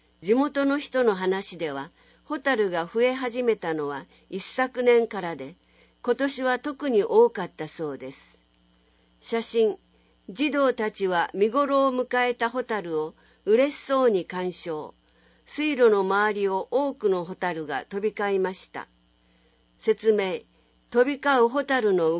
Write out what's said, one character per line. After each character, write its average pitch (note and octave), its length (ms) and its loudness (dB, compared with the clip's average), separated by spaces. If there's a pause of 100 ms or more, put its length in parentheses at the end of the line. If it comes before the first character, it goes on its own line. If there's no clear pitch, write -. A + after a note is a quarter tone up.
(240)
地 F3 100 0
元 C#4 320 2
の C#4 140 2
人 C4 260 0
の G#3+ 100 4
話 F#3+ 440 -2
で D#3+ 120 -4
は、 C#3 200 -8 (340)
蛍 B3 460 0
が E3+ 220 -4
増 A3+ 100 0
え B3+ 120 2
始 B3+ 280 -6
め A3+ 140 2
た E3+ 160 -4
の D3+ 140 -4
は C#3+ 180 -8 (260)
一 F#3+ 120 -8
昨 B3+ 400 -4
年 A#3+ 240 6
か G#3+ 140 -8
ら E3+ 160 -6
で、 C3 180 -14 (480)
今 A#3+ 140 0
年 C4+ 260 -2
は B3+ 160 0
特 D4 300 -8
に G#3+ 160 4
多 A#3 260 6
か G3 140 -8
っ E3+ 60 -10
た D#3 180 -10
そ D#3+ 220 -8
う C3+ 80 -10
で C3 140 -14
す。 - 260 -20 (840)
写 A3+ 220 -4
真、 A3 340 2 (520)
児 A#3+ 220 -2
童 C4+ 220 2
た A3 180 -4
ち G3 160 -4
は F3 280 0
見 G3+ 160 2
頃 C4+ 360 2
を C4 60 0
迎 B3 340 0
え B3 80 0
た A#3 160 -2
蛍 A3 440 -6
を D#3 200 -4 (300)
嬉 B3+ 280 4
し - 60 -16
そ C4 300 2
う - 20 6
に F#3 140 2
鑑 F3+ 280 -6
賞。 D3+ 420 -10 (520)
水 D4 300 -2
路 A#3+ 120 8
の G#3 120 4
周 G3+ 340 2
り G3+ 140 0
を F#3+ 240 -2
多 C#4 220 0
く G#3+ 140 -2
の F3+ 160 0
蛍 E3+ 400 -6
が C3+ 200 -6
飛 G3+ 160 -10
び G#3 100 -2
交 G3+ 240 -2
い G3 60 2
ま F#3 120 -2
し - 200 -16
た。 - 160 -12 (880)
説 A3 340 2
明、 F#3+ 280 0 (500)
飛 A#3+ 140 4
び C#4 200 -2
交 C4 220 4
う - 20 0
蛍 B3+ 440 0
の E3 280 2